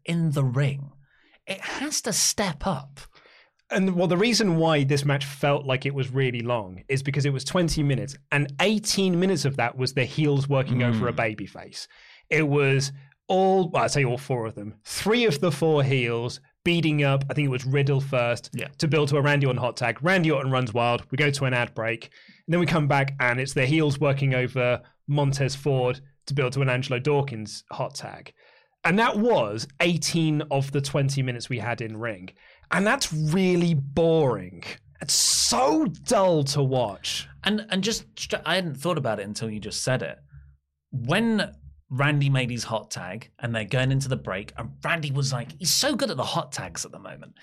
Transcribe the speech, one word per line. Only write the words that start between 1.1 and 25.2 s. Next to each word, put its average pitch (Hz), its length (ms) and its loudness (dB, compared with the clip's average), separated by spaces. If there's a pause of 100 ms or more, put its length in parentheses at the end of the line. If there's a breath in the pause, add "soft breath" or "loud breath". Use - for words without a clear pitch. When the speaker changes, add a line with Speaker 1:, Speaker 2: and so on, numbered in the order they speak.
Speaker 1:
it 190 140 -8
has - 420 -6
to 226 120 -2
step - 520 0
up. 139 340 -6 (680 soft breath)
Speaker 2:
And, 190 260 2
well, 180 100 2
the 175 120 2
reason 208 400 4
why 160 260 4
this 139 180 2
match 139 220 0
felt 143 400 0
like 131 220 -2
it 139 80 -4
was 127 160 -4
really 127 300 0
long 110 480 -4
is 135 140 0
because 139 240 0
it 139 60 2
was 131 120 -4
twenty 165 380 0
minutes, 135 340 0 (140)
and 143 300 0
eighteen 196 600 2
minutes 185 240 2
of 139 120 -2
that 120 200 -2
was 127 180 -2
the 131 120 2
heels 143 420 0
working 131 340 2
over 120 260 0
a 117 40 -2
Speaker 1:
Mm. 113 240 -2
Speaker 2:
babyface. - 500 -14 (440 loud breath)
It 156 180 2
was 139 440 2 (360 loud breath)
all, 190 420 4
well, 147 140 2
I - 40 2
say 143 160 2
all 123 140 0
four 120 280 -4
of 107 80 -8
them, 104 200 -12 (100)
three 233 400 2
of 151 160 2
the 175 120 2
four 156 300 4
heels 120 580 0 (240 soft breath)
beating 160 380 2
up, 139 280 2
I - 40 -4
think 147 120 0
it 135 40 0
was 127 140 -4
Riddle 139 360 2
first, 120 520 -2
Speaker 1:
Yeah. 113 160 -6 (100)
Speaker 2:
to 165 80 0
build 147 220 2
to 143 80 2
a 143 60 2
Randy 143 240 4
Orton 123 140 0
hot 120 160 -2
tag. 117 260 -2
Randy 175 280 4
Orton 135 220 0
runs 127 200 0
wild. 120 380 2
We 135 60 -4
go 147 140 2
to 139 160 -2
an 127 80 0
ad 120 200 0
break. 117 300 -4 (420 loud breath)
And 160 60 -2
then 175 80 4
we 175 60 2
come 151 200 2
back, 139 320 2
and 123 220 2
it's 135 140 -4
the 131 120 2
heels 147 320 2
working 139 360 2
over 123 460 0 (280 soft breath)
Montez 139 480 0